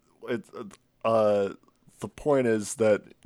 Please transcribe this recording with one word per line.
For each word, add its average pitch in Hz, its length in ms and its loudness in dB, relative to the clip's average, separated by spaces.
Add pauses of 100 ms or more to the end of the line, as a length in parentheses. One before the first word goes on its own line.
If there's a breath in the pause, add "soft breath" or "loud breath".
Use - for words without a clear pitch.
(300)
It, 120 160 -4 (600)
uh, 104 460 2 (500)
the 107 80 -10
point 139 380 0
is 110 300 -2
that 107 260 2 (240)